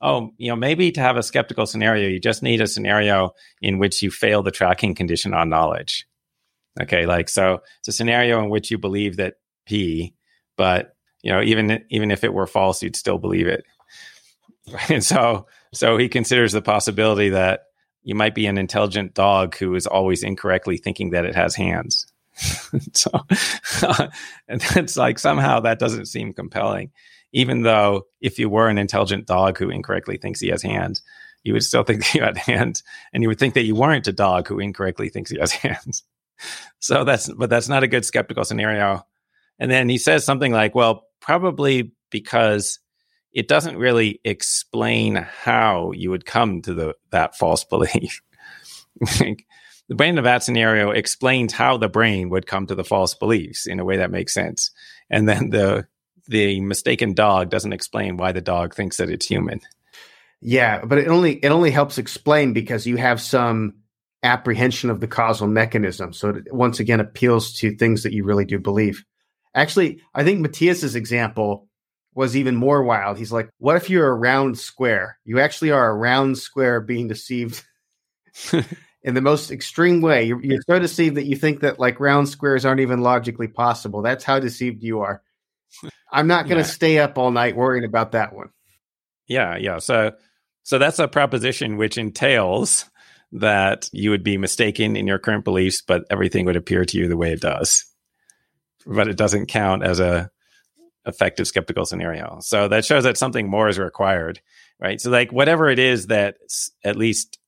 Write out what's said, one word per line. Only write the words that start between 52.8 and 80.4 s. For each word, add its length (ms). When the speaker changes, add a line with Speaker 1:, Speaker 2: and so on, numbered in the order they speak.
Speaker 1:
false 300
beliefs 520
in 140
a 40
way 140
that 120
makes 220
sense. 380
And 180
then 220
the, 360
the 340
mistaken 520
dog 380
doesn't 220
explain 440
why 160
the 80
dog 340
thinks 220
that 140
it's 160
human. 340
Speaker 2:
Yeah, 440
but 140
it 100
only, 260
it 60
only 200
helps 280
explain 560
because 320
you 100
have 240
some 540
apprehension 640
of 120
the 60
causal 400
mechanism. 640
So 180
it 220
once 280
again 200
appeals 580
to 180
things 260
that 100
you 120
really 220
do 120
believe. 460
Actually, 460
I 100
think 160
Matthias's 560
example 720
was 220
even 200
more 260
wild. 360
He's 140
like, 260
"What 180
if 140
you're 180
a 60
round 440
square? 640
You 160
actually 300
are 200
a 40
round 440
square 420
being 260
deceived 580
<laughs> 180
in 120
the 60
most 300
extreme 500
way. 240
You're, 180